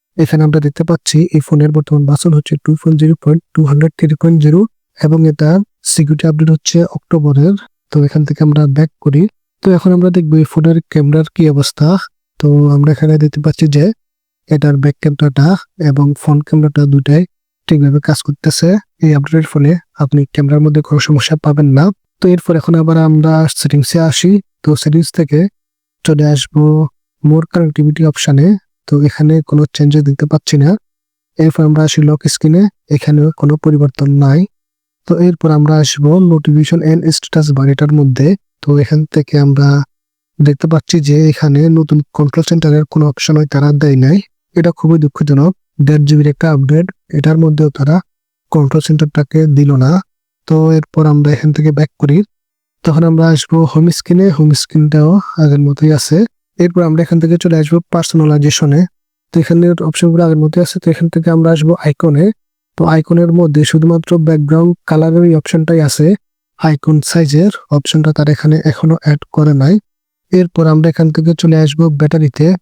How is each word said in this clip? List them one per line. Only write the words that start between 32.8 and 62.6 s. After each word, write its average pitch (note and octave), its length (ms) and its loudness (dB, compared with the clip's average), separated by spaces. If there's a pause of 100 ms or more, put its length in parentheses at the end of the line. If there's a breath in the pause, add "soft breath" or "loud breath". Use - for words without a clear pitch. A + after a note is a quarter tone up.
এখানেও D3 380 0 (100)
কোনো D3 200 0
পরিবর্তন D3 540 -2
নাই। C#3+ 280 2 (680)
তো F3 120 0
এরপর E3+ 320 0
আমরা D3+ 240 2
আসবো D3 360 0 (200)
notification D3+ 480 0 (120)
and E3 100 0 (140)
status - 400 -4
bar C3+ 160 0
এটার D3 220 -2
মধ্যে। C3+ 340 2 (340)
তো - 160 -6
এখান D3 220 0 (120)
থেকে D3+ 280 -2
আমরা C#3+ 280 2 (720)
দেখতে D3 280 0
পাচ্ছি E3 320 -2
যে C#3+ 180 0 (120)
এখানে C#3+ 400 0
নতুন D#3+ 280 0 (160)
কন্ট্রোল D3+ 360 -2
সেন্টারের D3+ 360 0
কোনো D#3 260 -2
অপশনই D3+ 340 -2
তারা C#3+ 280 0
দেয় C#3+ 220 0
নাই। C3+ 220 2 (380)
এটা E3+ 160 0
খুবই E3 260 0
দুঃখজনক। D3 540 0 (300)
দেড় D3 240 2
জিবির D3 220 2
একটা D3 240 -2
আপডেট, D3 340 0 (240)
এটার D3+ 280 0
মধ্যেও D#3 320 0
তারা C#3+ 260 -2 (560)
কন্ট্রোল D3+ 300 0
সেন্টারটাকে D3+ 680 -2
দিল C#3+ 280 2
না। C3 160 2 (560)
তো D#3+ 80 0 (160)
এরপর D#3 340 -2
আমরা D3 260 2
এখান D3+ 220 -2
থেকে D3+ 180 0
ব্যাক D3 280 -2
করি। C#3+ 180 0 (680)
তখন D#3+ 200 0
আমরা E3 240 2
আসবো D#3+ 380 0
হোম D#3+ 240 0
স্ক্রিনে, F3+ 400 0
হোম D3+ 220 0
স্ক্রিনটাও D3+ 600 0 (260)
আগের D3 220 2
মতোই C#3+ 340 0
আছে। D3+ 240 -2 (420)
এরপর F3 220 0
আমরা D#3+ 200 0
এখান E3+ 180 -2
থেকে E3 180 0
চলে E3 200 -2
আসবো D#3 200 0 (140)
পার্সোনালাইজেশনে। D3+ 880 0 (500)
তো - 80 -2
এখানের E3+ 440 0
অপশনগুলো E3 400 -2
আগের D#3+ 140 0
মতোই D#3 280 0
আছে। - 140 -8
তো - 100 -6
এখান E3 200 -2
থেকে E3 220 -4
আমরা E3 200 2
আসবো D#3 220 0 (120)
আইকনে। D#3 400 0 (520)